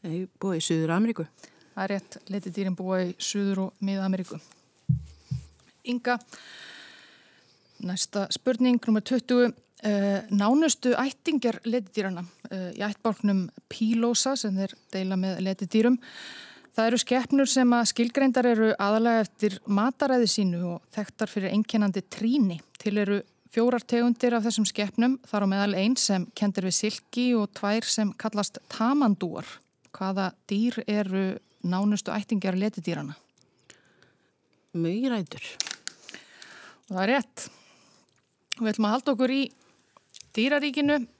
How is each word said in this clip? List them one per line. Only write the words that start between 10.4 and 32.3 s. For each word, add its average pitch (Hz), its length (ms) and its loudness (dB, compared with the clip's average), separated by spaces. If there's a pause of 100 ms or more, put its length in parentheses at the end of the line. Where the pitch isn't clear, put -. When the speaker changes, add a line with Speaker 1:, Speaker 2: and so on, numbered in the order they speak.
Speaker 2:
ættingjar 262 680 -2
letidýranna, 190 600 -4 (260)
eh, 185 200 -8
í - 80 -14
ættbálknum 202 680 0 (200)
Pilósa 233 680 0
sem 202 180 -2
þeir 190 180 -2 (180)
deila 190 240 -2
með 185 240 -2
letidýrum. 214 580 2 (800)
Það 226 120 2
eru 233 100 2
skepnur 254 500 2
sem 262 220 4
að 240 180 4
skilgreindar 247 580 2
eru 220 340 4
aðallega 220 420 4
eftir 202 460 -2
mataræði 247 600 2
sínu 180 360 0 (120)
og 160 60 -12 (100)
þekktar 214 380 -6
fyrir 190 220 -4
einkennandi 208 500 2
trýni. 208 600 0 (180)
Til 208 180 -2
eru 202 240 0 (300)
fjórar 240 340 0
tegundir 240 480 2
af 226 100 0
þessum 220 220 0
skepnum, 226 640 0
þar 202 160 0
á 196 40 2
meðal 196 280 2
ein 208 200 2
sem 185 380 0
kennd 208 240 -2
er 190 60 -4
við 185 160 0
silki 240 560 -2
og 208 180 0
tvær 214 300 -2
sem 214 300 -2
kallast 208 440 -4 (120)
tamandúar. 226 760 0 (480)
Hvaða 190 380 -4 (180)
dýr 220 300 0 (100)
eru 196 460 0 (280)
nánustu 196 500 0
ættingjar 196 440 -2